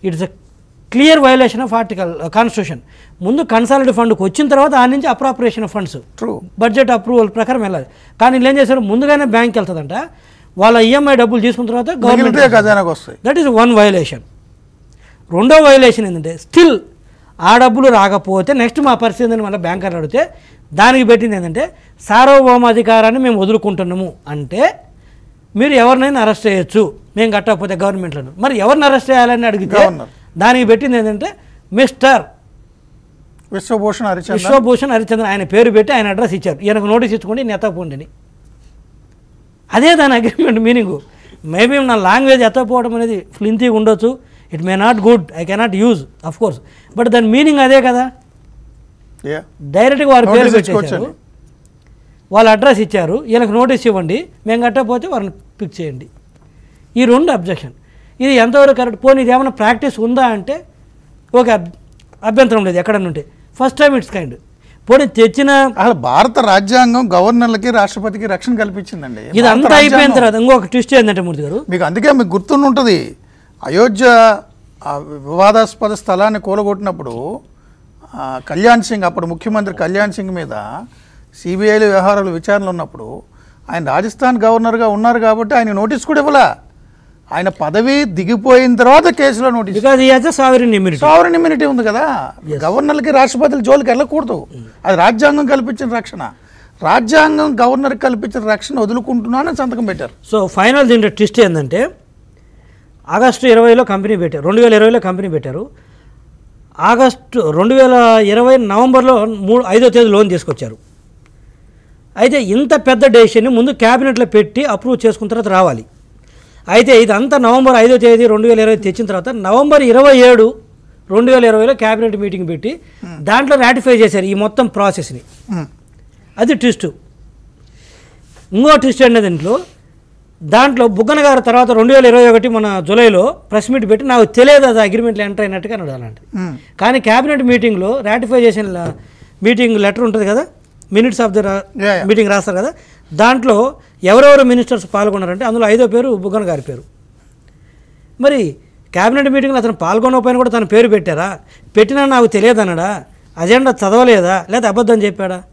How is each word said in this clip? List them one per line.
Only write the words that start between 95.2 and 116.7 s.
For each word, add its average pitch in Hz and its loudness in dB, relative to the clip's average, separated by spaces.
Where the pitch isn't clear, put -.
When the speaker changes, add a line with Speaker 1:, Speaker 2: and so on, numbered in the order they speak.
Speaker 2:
కల్పించిన 247 -4
రక్షణ. 165 -12
రాజ్యాంగం 285 0
గవర్నర్కి 262 0
కల్పించిన 226 -6
రక్షణ 233 -6
వదులుకుంటున్నానని 240 -4
సంతకం 240 -6
పెట్టారు. 170 -8
Speaker 1:
So, 196 0
ఫైనల్ 247 2
దీంట్లో 220 2
ట్విస్ట్ 214 -2
ఏంటంటే 175 0
ఆగస్టు 226 0
ఇరవైలో 233 4
కంపెనీ 196 -4
పెట్టారు, 160 -6
రెండు 202 0
వేల 233 4
ఇరవైలో 220 2
కంపెనీ 190 -6
పెట్టారు. 156 -8
ఆగస్టు 233 0
రెండు 196 0
వేల 262 4
ఇరవై 240 2
నవంబర్లో 247 2
మూడు, 220 -2
ఐదో 233 2
తేదీ 233 4
లోన్ 208 2
తీసుకొచ్చారు. 139 -8
అయితే 254 0
ఇంత 226 0
పెద్ద 262 2
డెసిషన్ని 233 4
ముందు 240 2
క్యాబినెట్లో 247 0
పెట్టి 214 0
అప్రూవ్ 233 -4
చేసుకున్న 214 -2
తర్వాత 226 -6
రావాలి. 175 0
అయితే 226 4